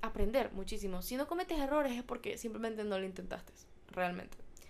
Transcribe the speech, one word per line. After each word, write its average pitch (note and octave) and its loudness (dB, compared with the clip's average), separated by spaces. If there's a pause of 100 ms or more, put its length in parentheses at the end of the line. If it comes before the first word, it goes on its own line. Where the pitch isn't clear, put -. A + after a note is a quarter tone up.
aprender A3 4
muchísimo. F#3+ -2
Si B3 -2
no - 2
cometes F4 0
errores C#4 4
es B3 -4
porque - -4
simplemente A3 -2
no G3+ 2
lo F#3+ -2
intentaste, F#3 -6 (400)
realmente. - -2 (320)